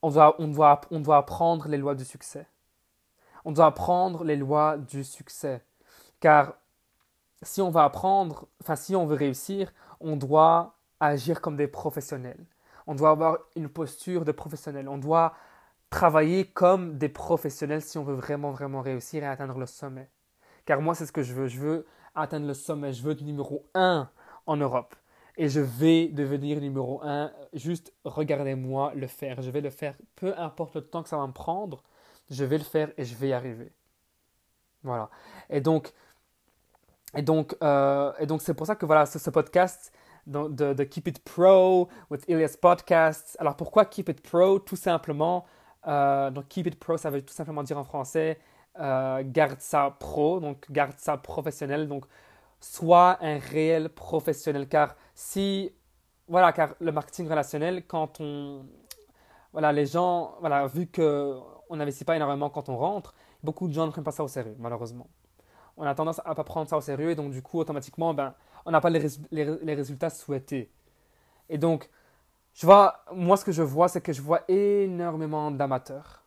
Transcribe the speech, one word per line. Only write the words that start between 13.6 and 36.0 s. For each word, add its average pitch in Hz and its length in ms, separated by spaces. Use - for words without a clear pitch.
posture 165 560
de 151 80
professionnel. 143 560
On 139 100
doit 160 360
travailler 165 560
comme 180 520
des 143 100
professionnels 151 720
si - 160
on 147 60
veut 139 100
vraiment, 143 360
vraiment 135 300
réussir 131 420
et 143 40
atteindre 135 320
le 131 80
sommet. 131 440
Car 143 160
moi, 160 140
c'est 165 120
ce - 60
que 156 100
je 123 120
veux. 131 120
Je 123 140
veux 156 260
atteindre 151 320
le 143 80
sommet. 143 380
Je 120 100
veux 151 100
être 139 100
numéro 143 420
un 180 340
en 156 100
Europe, 131 380
et 160 120
je 139 120
vais 160 480
devenir 143 520
numéro 135 420
un. 147 300
Juste 160 400
regardez-moi 139 880
le 131 120
faire. 135 360
Je 127 80
vais 139 100
le 143 100
faire, 139 240
peu 190 240
importe 165 380
le 151 60
temps 165 200
que 147 60
ça 160 80
va 143 100
me 131 60
prendre, 175 500
je 139 140
vais 139 140
le 147 60
faire 151 320
et 139 80
je 120 100
vais 131 140
y 135 40
arriver. 123 400
Voilà. 120 280
Et 143 100
donc, 156 320